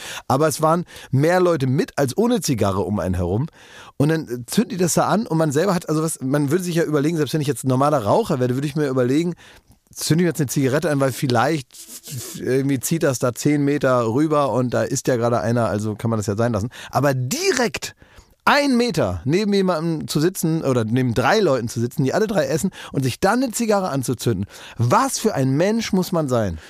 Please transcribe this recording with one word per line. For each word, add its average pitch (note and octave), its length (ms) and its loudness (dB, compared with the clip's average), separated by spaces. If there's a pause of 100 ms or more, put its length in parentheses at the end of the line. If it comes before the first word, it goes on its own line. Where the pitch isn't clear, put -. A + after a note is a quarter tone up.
(260)
Aber C#3+ 220 2
es C#3+ 120 -4
waren D#3+ 240 2 (280)
mehr D#3+ 280 4
Leute E3 280 2
mit D3+ 300 -2
als C3+ 200 0
ohne A#3 220 2
Zigarre G2+ 400 0
um F#2+ 180 -2
einen F2+ 160 -2
herum. F#2 320 0 (500)
Und D3+ 120 2
dann, D#3+ 200 -2
äh, B2 180 -8
zünden - 240 0
die G3 60 -8
das F3 180 0
da D#3 120 2
an F3 220 0
und D#3+ 100 0
man D#3+ 140 2
selber F3 220 0
hat, F3 140 -4
also D#3 140 0
was, D#3+ 180 -4
man C#3 300 0
würde F3+ 140 0
sich F3 100 -4
ja E3 80 2
überlegen, D3+ 340 0
selbst D3+ 160 -2
wenn D#3+ 80 0
ich C3+ 80 -4
jetzt C3+ 160 -4
ein C3 40 0
normaler C#3 360 2
Raucher C#3+ 360 2
werde, B2 160 0
würde C#3 100 -2
ich C#3 80 -8
mir D3+ 140 0
überlegen, C3+ 460 0 (600)
zünde E3 300 2
ich E3+ 40 2
jetzt D#3 120 -2
eine C3+ 80 0
Zigarette C#3+ 420 0
an, C#3+ 100 0
weil C3+ 120 2
vielleicht C3 560 0 (680)
irgendwie C3+ 420 0
zieht E3 240 -2
das C3+ 160 0
da B2 140 0
zehn D3 300 0
Meter C3+ 480 2
rüber D3 400 2
und B2 220 0
da A#2 80 2
ist C3 260 -4
ja C3 80 2
gerade A#2 240 2
einer, A#2 280 2
also G#2 260 -2
kann A2+ 160 -4
man A2+ 80 0
das G2+ 80 -4
ja G#2 100 -2
sein A#2 160 0
lassen. G#2+ 180 -2 (200)
Aber C3+ 240 0
direkt A#3+ 800 -2 (500)
ein C4+ 320 4
Meter D3+ 480 0
neben G3 280 2
jemandem E3+ 540 0
zu D3+ 140 -2
sitzen E3 420 0
oder B2 220 0
neben A#2+ 300 0
drei C#3+ 260 2
Leuten C3+ 280 0
zu A#2 120 -6
sitzen, C3 240 -2
die C3 100 0
alle G#3 140 0
drei F#3 180 0
essen D#3+ 240 -2 (220)
und C3+ 100 -2
sich B2+ 160 -4
dann A3 240 2
eine B3+ 100 -2
Zigarre G3+ 360 0
anzuzünden. A#2+ 580 -2 (300)
Was G3+ 420 2
für G#3+ 160 0
ein C3 220 0
Mensch G#3 360 0
muss F#3 200 0
man D#3+ 160 0
sein? G#2+ 300 0 (100)